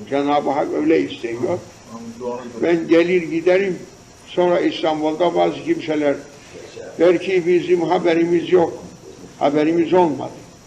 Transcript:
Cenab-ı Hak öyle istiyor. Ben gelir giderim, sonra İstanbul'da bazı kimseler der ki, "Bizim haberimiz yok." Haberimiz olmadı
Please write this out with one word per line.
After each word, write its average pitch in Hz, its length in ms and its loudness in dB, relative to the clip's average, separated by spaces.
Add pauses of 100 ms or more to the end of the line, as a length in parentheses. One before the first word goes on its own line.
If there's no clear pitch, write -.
Cenab-ı 143 400 0
Hak 147 240 -2
öyle 151 280 2
istiyor. 139 580 -6 (1040)
Ben 165 240 0
gelir 170 340 4
giderim, 175 580 0 (480)
sonra 175 320 2
İstanbul'da 156 760 0
bazı 165 280 0
kimseler 151 520 -2 (840)
der 170 220 4
ki, 185 260 0
"Bizim 175 340 2
haberimiz 170 680 2
yok." 170 320 2 (560)
Haberimiz 151 540 2
olmadı 147 380 2 (360)